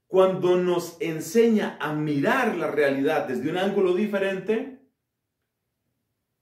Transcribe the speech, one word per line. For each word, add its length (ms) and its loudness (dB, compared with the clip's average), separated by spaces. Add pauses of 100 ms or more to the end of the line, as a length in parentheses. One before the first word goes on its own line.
cuando 500 2
nos 440 -2
enseña 800 0
a 120 -4
mirar 640 0
la 140 -2
realidad 560 0
desde 240 -4
un 60 -4
ángulo 380 0
diferente, 840 -2 (1600)